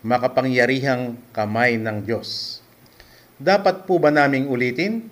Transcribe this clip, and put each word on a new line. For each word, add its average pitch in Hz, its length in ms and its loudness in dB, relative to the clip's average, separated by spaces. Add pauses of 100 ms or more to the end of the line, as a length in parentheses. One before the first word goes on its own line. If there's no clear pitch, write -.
makapangyarihang 127 1120 0 (160)
kamay 113 480 0
ng 110 240 -4
Diyos. - 580 -6 (800)
Dapat 185 480 0
po 175 160 2
ba 151 80 4
naming 139 400 2
ulitin 143 640 -2